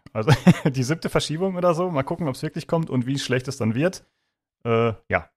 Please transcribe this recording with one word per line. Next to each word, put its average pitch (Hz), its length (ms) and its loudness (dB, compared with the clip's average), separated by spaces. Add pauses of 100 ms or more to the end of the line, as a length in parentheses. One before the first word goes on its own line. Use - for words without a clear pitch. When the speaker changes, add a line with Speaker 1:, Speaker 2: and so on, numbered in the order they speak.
Speaker 1:
Juhu! - 100 -20
Speaker 2:
Also 110 180 2 (200)
<laughs> - 180 4
die 131 140 -2
siebte 151 260 -4
Verschiebung 170 460 -2
oder 180 180 2
so, 180 160 -2
mal 139 140 -2
gucken, 170 240 -4
ob's 131 160 -6
wirklich - 240 -8
kommt 165 220 -2
und 123 160 0
wie 135 120 -2
schlecht 127 300 -2
es 135 80 -8
dann 110 200 -2
wird. 165 300 -2 (600)
Äh, 117 280 2 (160)
ja, 92 280 0